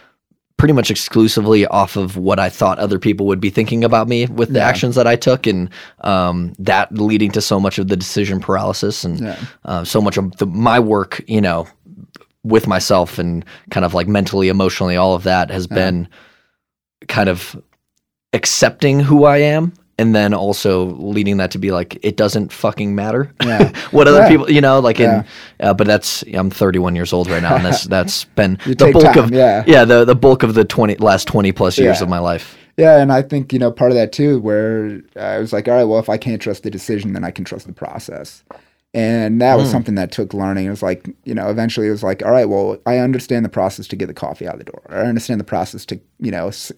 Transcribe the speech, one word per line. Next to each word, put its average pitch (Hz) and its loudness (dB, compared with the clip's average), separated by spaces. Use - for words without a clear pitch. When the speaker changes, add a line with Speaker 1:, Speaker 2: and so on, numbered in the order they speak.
Speaker 1:
pretty 151 4
much 120 2
exclusively 110 2
off 98 -2
of 95 -6
what 95 -2
I 92 0
thought 95 -2
other 101 -2
people 101 -2
would 95 -2
be 98 -2
thinking 113 -2
about 113 2
me 120 -2
with 120 -2
the 127 0
Speaker 2:
Yeah. - 2
Speaker 1:
actions 120 0
that 120 4
I 117 2
took, 127 0
and, 92 -2
um, 87 -2
that 95 -2
leading 107 0
to 107 -2
so 98 0
much 98 -2
of 95 -2
the 98 0
decision 95 -4
paralysis 98 -4
and, 165 -6
Speaker 2:
Yeah. 107 -10
Speaker 1:
uh, 87 -8
so 110 0
much 101 0
of 98 -4
the, 104 -2
my 113 0
work, 107 -2
you 110 -2
know, 85 -2
with 110 2
myself 92 0
and 85 -6
kind 92 -2
of, 85 -2
like, 87 -2
mentally, 98 0
emotionally, 92 0
all 92 2
of 90 -4
that 92 0
has 92 -6
Speaker 2:
Yeah. - -6
Speaker 1:
been 90 -2
kind 104 0
of 90 -6
accepting - 0
who 143 4
I 143 6
am. 156 0
And 113 2
then 104 2
also 92 -2
leading 101 -2
that 92 -2
to 95 -8
be 98 -4
like, 87 -6
it 104 -4
doesn't 104 -2
fucking 104 -4
matter 110 -4
<laughs> - -6
Speaker 2:
Yeah. 202 2
Speaker 1:
what 143 6
other 147 6
Speaker 2:
Yeah. 156 8
Speaker 1:
people, 156 4
you 147 4
know, 135 4
like, 123 2
in, 117 4
Speaker 2:
Yeah. 110 2
Speaker 1:
uh, 101 2
but 98 0
that's, - -2
I'm 95 -2
thirty-one 90 0
years 87 -4
old 90 -2
right 85 -2
now, 85 0
and 87 0
that's, - -2
Speaker 2:
<laughs> - -12
Speaker 1:
that's 95 -2
been 95 0
Speaker 2:
You 131 0
Speaker 1:
the 135 4
Speaker 2:
take 139 6
Speaker 1:
bulk 156 8
Speaker 2:
time, 143 6
Speaker 1:
of, 113 -2
Speaker 2:
yeah. 110 4
Speaker 1:
yeah, 131 8
the, 120 8
the 123 6
bulk 131 4
of 113 2
the 110 4
twenty, 104 0
last 101 2
twenty 101 0
plus 92 -2
years 113 2
Speaker 2:
Yeah. - -2
Speaker 1:
of 90 -4
my 87 -2
life. 87 -6
Speaker 2:
Yeah, 156 8
and 135 2
I 135 2
think, 135 -6
you 127 2
know, 120 0
part - 0
of 123 2
that 110 0
too, 147 0
where 107 -4
I 101 -6
was 110 -6
like, 104 -4
"All 120 0
right, 123 4
well, 110 2
if 110 -4
I 110 -2
can't 110 -6
trust 104 -8
the 107 -10
decision, 95 -8
then 92 -8
I 87 -8
can 90 -12
trust - -16
the - -18
process." - -16
And 113 0
that 127 4
was 135 2
Speaker 1:
Mm. - -6
Speaker 2:
something 117 -2
that 92 -6
took 104 -8
learning. 95 -4
It 98 -6
was 104 -10
like, 92 -6
you 120 -10
know, 104 -6
eventually 113 -2
it 107 0
was 107 -6
like, 98 -4
"All 104 2
right, 123 4
well, 98 -2
I 123 0
understand 123 -2
the - -6
process 98 -4
to 98 -12
get 95 -8
the 73 -14
coffee - -12
out 82 -10
of - -16
the - -20
door. - -20
I 98 -4
understand 117 -4
the - -8
process 92 -8
to, 92 -12
you 113 -6
know, 87 -6
s-, - -14